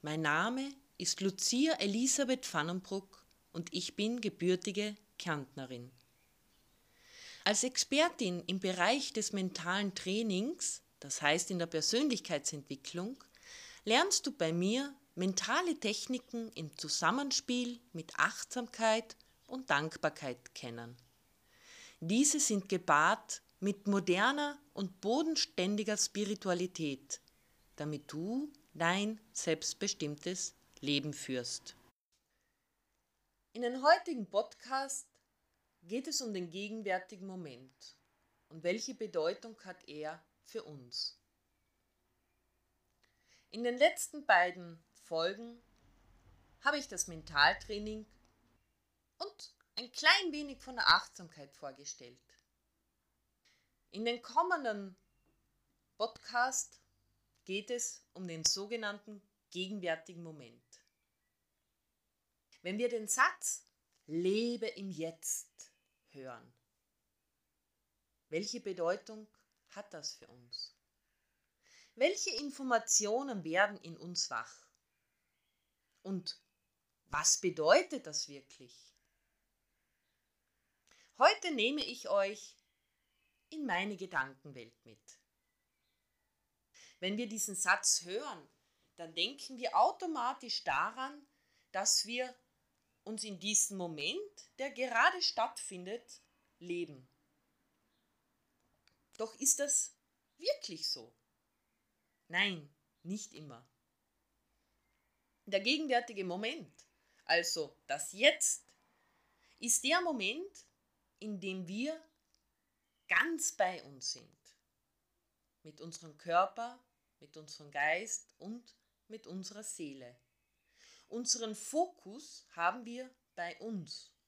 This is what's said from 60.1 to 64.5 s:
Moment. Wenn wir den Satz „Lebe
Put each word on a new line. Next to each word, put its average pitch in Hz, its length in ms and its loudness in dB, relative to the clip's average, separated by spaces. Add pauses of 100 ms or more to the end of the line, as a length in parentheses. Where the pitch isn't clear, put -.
Moment. 127 640 -18 (1800)
Wenn 185 160 -4
wir 240 140 0
den 220 180 -4
Satz - 560 2 (420)
„Lebe 208 600 2